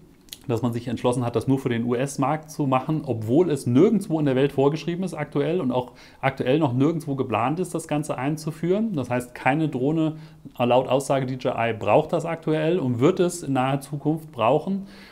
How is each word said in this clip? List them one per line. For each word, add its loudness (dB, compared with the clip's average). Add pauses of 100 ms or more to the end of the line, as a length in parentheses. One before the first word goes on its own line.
(460)
dass 0
man 0
sich -6
entschlossen 0
hat, -4
das 0
nur 4
für -2
den 0
U-S-Markt -2
zu -4
machen, 0
obwohl 2
es -2
nirgendwo 4
in 2
der 2
Welt 2
vorgeschrieben 0
ist -6
aktuell -2
und 0
auch -2 (280)
aktuell 0
noch 2
nirgendwo 0
geplant 0
ist, -4
das -6
Ganze -4
einzuführen. -2
Das -2
heißt, -4
keine 0
Drohne, 0 (420)
laut 4
Aussage 0
D -4
J -4
I, 0
braucht 2
das -2
aktuell 0
und -2
wird 4
es 0
in -2
naher 0
Zukunft -4
brauchen. 0 (300)